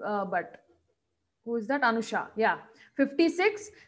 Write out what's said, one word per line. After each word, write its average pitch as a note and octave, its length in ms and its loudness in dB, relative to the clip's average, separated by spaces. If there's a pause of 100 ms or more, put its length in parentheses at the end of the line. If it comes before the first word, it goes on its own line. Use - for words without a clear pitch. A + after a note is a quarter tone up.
uh, G3+ 180 -2
but F3+ 380 -4 (840)
who A#3 140 -4
is G#3+ 100 -4
that? C#4+ 140 0
Anusha. A3+ 460 0 (100)
Yeah, G3+ 200 2 (380)
fifty-six, E4+ 760 2 (180)